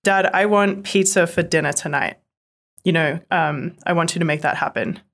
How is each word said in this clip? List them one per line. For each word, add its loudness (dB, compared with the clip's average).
"Dad, 4
I 2
want 2
pizza 2
for -2
dinner 0
tonight. -4
You 2
know, 0
um, -2
I 0
want 0
you -4
to 0
make -2
that 0
happen." -4